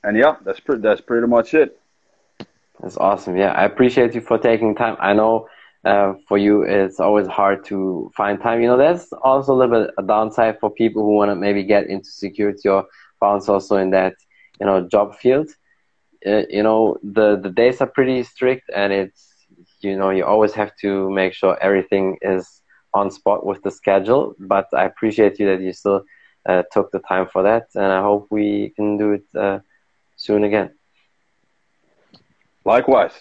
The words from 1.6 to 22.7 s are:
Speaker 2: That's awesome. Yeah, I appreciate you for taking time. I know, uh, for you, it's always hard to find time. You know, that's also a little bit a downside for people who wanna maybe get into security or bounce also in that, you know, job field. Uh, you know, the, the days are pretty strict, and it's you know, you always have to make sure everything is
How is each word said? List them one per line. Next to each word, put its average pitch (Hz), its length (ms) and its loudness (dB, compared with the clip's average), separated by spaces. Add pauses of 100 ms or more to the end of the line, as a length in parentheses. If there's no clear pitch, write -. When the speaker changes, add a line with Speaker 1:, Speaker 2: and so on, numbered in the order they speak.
Speaker 2:
That's - 160 -14
awesome. 92 400 -2
Yeah, 95 160 2
I 95 120 2
appreciate 123 500 2
you 117 60 -4
for 113 180 -2
taking 113 360 0
time. 113 260 -4
I 98 120 2
know, 110 360 2 (360)
uh, 98 300 2 (140)
for 101 100 2
you, 101 240 4
it's 98 380 0
always 101 260 2
hard 98 400 -2
to 95 500 -6
find 101 240 -2
time. 117 220 -2
You 117 60 2
know, 123 80 4
that's 165 360 2
also 135 400 0
a 131 40 4
little 120 300 2
bit - 120 -10
a 98 40 -8
downside 107 580 0
for 107 100 -2
people 107 320 -2
who 104 140 2
wanna 101 180 2
maybe 101 300 -2
get 101 240 2
into 95 200 -10
security 101 600 -6
or 98 180 0 (340)
bounce 101 280 0
also 101 280 0
in 95 140 0
that, 92 240 0 (460)
you 101 60 -4
know, 92 220 0
job 104 280 0
field. 139 320 0 (760)
Uh, 104 240 0
you 104 140 -2
know, 110 400 2
the, 104 340 2
the 95 140 -8
days 120 300 0
are 131 80 0
pretty 127 340 -2
strict, 131 520 -4
and 101 180 -2
it's 98 400 -6 (520)
you 98 140 -4
know, 95 140 0
you 95 140 0
always 107 300 2
have 104 260 -6
to 98 300 -4
make 92 240 -2
sure - 260 0
everything 95 640 0
is 92 400 -6 (320)